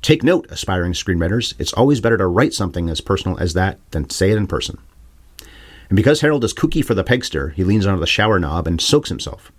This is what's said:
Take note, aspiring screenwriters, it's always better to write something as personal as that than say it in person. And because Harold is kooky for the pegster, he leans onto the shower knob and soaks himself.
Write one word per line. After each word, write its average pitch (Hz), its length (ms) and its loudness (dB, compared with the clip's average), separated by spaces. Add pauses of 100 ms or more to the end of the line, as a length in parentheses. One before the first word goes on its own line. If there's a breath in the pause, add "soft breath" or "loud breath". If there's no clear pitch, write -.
Take 156 220 2
note, 165 280 2
aspiring 90 420 -2
screenwriters, 90 640 -2
it's - 140 -4
always 131 280 2
better 113 160 2
to 95 100 2
write 101 280 2
something 87 340 -4
as 80 120 -4
personal 92 380 -2
as 85 160 -2
that 92 240 0 (120)
than 76 200 -4
say 95 200 0
it 110 60 2
in 104 100 -2
person. - 320 -6 (1080 loud breath)
And 95 80 2
because 131 240 4
Harold 147 240 2
is 104 100 -2
kooky - 300 0
for 120 100 0
the 92 100 0
pegster, 78 480 -2
he 87 120 -2
leans 98 220 2
onto 98 140 0
the 82 60 -2
shower 107 320 2
knob 80 280 -2
and 85 140 0
soaks - 280 0
himself. - 500 -10